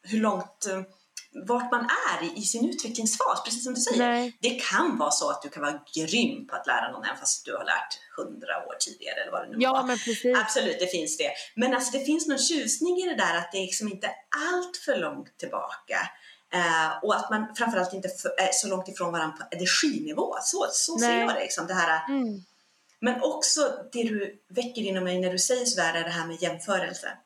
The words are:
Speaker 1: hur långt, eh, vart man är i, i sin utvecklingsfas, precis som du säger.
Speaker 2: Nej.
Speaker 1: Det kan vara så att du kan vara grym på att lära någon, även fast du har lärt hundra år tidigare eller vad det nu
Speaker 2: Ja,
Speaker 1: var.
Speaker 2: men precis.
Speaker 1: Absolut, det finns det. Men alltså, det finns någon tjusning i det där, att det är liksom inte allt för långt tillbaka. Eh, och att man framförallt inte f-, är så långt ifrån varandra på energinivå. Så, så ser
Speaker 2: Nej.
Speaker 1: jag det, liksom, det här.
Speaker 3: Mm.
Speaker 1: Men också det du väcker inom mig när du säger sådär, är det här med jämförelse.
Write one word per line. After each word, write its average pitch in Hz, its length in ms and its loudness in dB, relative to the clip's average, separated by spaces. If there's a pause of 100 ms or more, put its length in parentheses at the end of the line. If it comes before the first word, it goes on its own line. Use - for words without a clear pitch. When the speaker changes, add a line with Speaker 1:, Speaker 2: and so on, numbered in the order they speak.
Speaker 1:
hur 208 160 0
långt, 196 500 0
eh, 190 120 -2 (640)
vart 240 240 2
man 233 160 2 (260)
är 165 120 -4
i, 330 140 -4
i - 20 -6
sin 233 280 2
utvecklingsfas, 220 760 0
precis 233 180 -4
som 254 100 -2
du 240 80 0
säger. 339 160 4 (100)
Speaker 2:
Nej. 240 340 2
Speaker 1:
Det 240 80 4
kan 240 480 2
vara 147 140 2
så 147 180 2
att 147 120 -2
du 143 80 -10
kan 147 140 -8
vara 147 180 -2 (140)
grym - 520 0
på - 80 -6
att - 120 -6
lära 117 240 0
någon, 110 140 -8
även - 120 -2
fast - 280 -2
du 107 120 -4
har - 80 -4
lärt - 340 0 (180)
hundra - 400 -6 (100)
år - 120 -10
tidigare - 420 -4
eller - 100 -4
vad - 120 -2
det - 80 -10
nu 220 80 -4
Speaker 2:
Ja, 262 140 6
Speaker 1:
var. 262 100 4
Speaker 2:
men 247 140 2
precis. 233 400 2
Speaker 1:
Absolut, 214 420 2
det 180 80 2
finns 160 300 -2
det. 143 140 0 (240)
Men 254 180 2
alltså, 262 240 0
det 240 80 -2
finns 320 220 2
någon 277 100 2
tjusning 330 600 2
i 370 120 0
det 302 60 -2
där, 175 220 2
att 170 140 -4
det 196 60 -4
är 190 40 0
liksom 190 260 -4
inte 190 240 -6 (400)
allt 359 260 -2
för 269 200 0
långt 151 400 -6
tillbaka. - 600 -6 (560)
Eh, 160 500 2
och 208 120 4
att - 140 -2
man 220 260 0
framförallt 226 380 2
inte 190 140 -4
f-, 185 420 0
är - 20 2
så 214 160 2
långt 190 200 -2
ifrån 175 240 -4
varandra 160 260 -2
på - 180 -10
energinivå. 185 840 2
Så, 370 300 0
så - 280 0
ser 233 80 4
Speaker 2:
Nej. 233 120 4
Speaker 1:
jag 233 160 2
det, - 60 0
liksom, - 260 -4
det 185 60 -2
här. 165 360 2
Speaker 3:
Mm. 269 180 0 (720)
Speaker 1:
Men 233 220 2
också 302 400 2 (300)
det 233 120 -2
du 208 460 -2
väcker 226 320 -4
inom 190 220 0
mig 180 160 0
när 180 120 2
du 185 80 0
säger 247 260 2
sådär, 165 280 2
är 165 100 0
det 170 60 -4
här 165 180 -2
med 165 140 -6
jämförelse. 175 840 -2